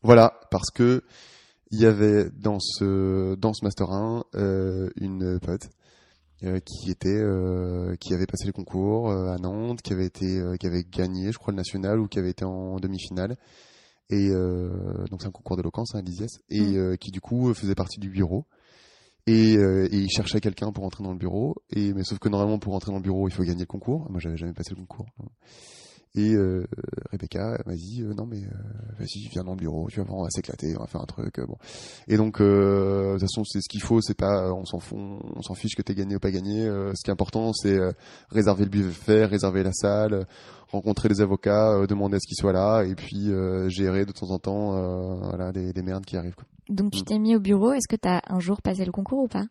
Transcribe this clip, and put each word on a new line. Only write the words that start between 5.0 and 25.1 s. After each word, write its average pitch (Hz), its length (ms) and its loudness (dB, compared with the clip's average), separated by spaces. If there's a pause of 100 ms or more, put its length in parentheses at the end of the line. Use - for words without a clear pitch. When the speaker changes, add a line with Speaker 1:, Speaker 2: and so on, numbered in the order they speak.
Speaker 1:
pote, - 300 -6 (760)
euh, 92 160 -2
qui - 320 -8
était, 92 180 -2
euh, 90 880 0
qui - 140 -4
avait 90 140 0
passé - 180 -6
le 98 80 -4
concours, 104 560 -2
euh, 92 240 -2
à 90 40 -4
Nantes, 110 440 -6
qui - 100 -8
avait 92 140 0
été, 92 340 -4
euh, 90 160 -4
qui 90 120 -6
avait 87 160 -2
gagné, 92 480 -4
je - 80 -8
crois, - 120 -6
le 98 60 -4
national 98 420 -2
ou 104 80 0
qui 101 120 -4
avait 90 100 -2
été 95 160 -6
en 92 340 -6
demi-finale. 95 580 -4 (760)
Et, 98 180 4
euh, 92 800 -2
donc 95 140 -10
c'est 98 40 -8
un 92 40 -8
concours - 260 -6
d'éloquence, 90 380 -6
hein, 98 100 -6
l'I 90 80 -8
S 90 60 -10
I 104 40 -6
A - 20 -6
S, - 140 -14 (100)
et, 104 120 0
Speaker 2:
Mm. 98 160 2
Speaker 1:
euh, 92 180 0
qui - 140 -12
du 92 120 -8
coup, 123 280 0
euh, 113 60 2
faisait 98 200 -2
partie 95 240 -4
du 98 120 -8
bureau. 95 340 -4 (800)
Et, 110 300 8
euh, 95 340 6
et 104 100 2
il 98 100 0
cherchait 107 320 0
quelqu'un 104 320 -4
pour 98 100 -8
entrer 95 180 -8
dans 95 120 -6
le 90 40 -8
bureau. 98 380 -4 (140)
Et, 101 240 0
mais 95 100 -2
sauf 101 160 -6
que - 80 -2
normalement, 101 320 2
pour 98 160 -6
entrer 98 160 -4
dans 98 60 -4
le 95 60 -6
bureau, 95 260 0
il - 20 -2
faut 95 120 -2
gagner 87 180 0
le 90 60 -4
concours. 135 440 -4
Moi, 92 80 -4
j'avais 82 160 -6
jamais 85 160 -8
passé 82 200 -10
le 95 40 -8
concours. 92 320 -14 (1040)